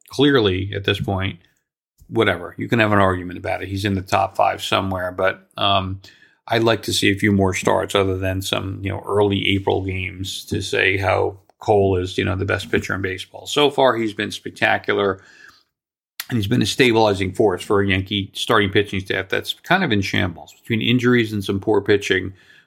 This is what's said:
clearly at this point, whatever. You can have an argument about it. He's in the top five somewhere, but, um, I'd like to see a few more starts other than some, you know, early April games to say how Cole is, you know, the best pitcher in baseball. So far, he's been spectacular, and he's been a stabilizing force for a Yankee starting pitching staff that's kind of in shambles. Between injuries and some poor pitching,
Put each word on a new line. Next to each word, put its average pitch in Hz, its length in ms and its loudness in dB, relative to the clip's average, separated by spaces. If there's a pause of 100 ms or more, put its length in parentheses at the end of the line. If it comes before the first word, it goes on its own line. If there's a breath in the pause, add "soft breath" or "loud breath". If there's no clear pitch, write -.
clearly 104 640 2
at 98 80 -6
this 98 160 -2
point, 98 400 -4 (680)
whatever. 92 500 0
You 110 100 -6
can 117 120 0
have 107 120 2
an 104 80 4
argument 90 400 0
about 92 240 -6
it. 92 60 -8
He's 98 160 -4
in 98 100 0
the 95 60 -2
top 98 340 -2
five 98 260 0
somewhere, 95 500 -2
but, 95 460 -2
um, 95 440 -2 (460 soft breath)
I'd 117 160 0
like 113 200 2
to - 100 -4
see - 160 2
a 98 80 2
few 104 140 2
more 95 220 4
starts 95 420 0
other 95 220 2
than 95 240 -4
some, 98 420 -6
you 98 60 -4
know, 98 160 -6
early 101 500 2
April 98 280 0
games 92 600 -8
to 101 160 -4
say 98 360 0
how 95 420 0 (200)
Cole 98 360 2
is, 92 220 -4
you 101 80 0
know, 95 100 -2
the 95 100 -4
best 98 240 -4
pitcher 98 240 -2
in 98 80 -6
baseball. - 460 -10
So 147 240 2
far, 135 240 2
he's 113 180 -4
been 104 180 -4
spectacular, 101 880 -2 (1080 loud breath)
and 120 80 -2
he's 104 100 0
been 123 140 2
a - 40 2
stabilizing 107 680 2
force 98 300 2
for 101 180 2
a 101 60 2
Yankee 95 460 0
starting 107 360 2
pitching 101 300 0
staff 95 300 -4
that's - 240 -4
kind 185 300 -2
of 147 80 -2
in 101 100 2
shambles. 98 520 -4
Between - 280 -4
injuries 120 500 2
and 104 120 -4
some 98 160 -2
poor 104 220 0
pitching, 98 520 0 (340 soft breath)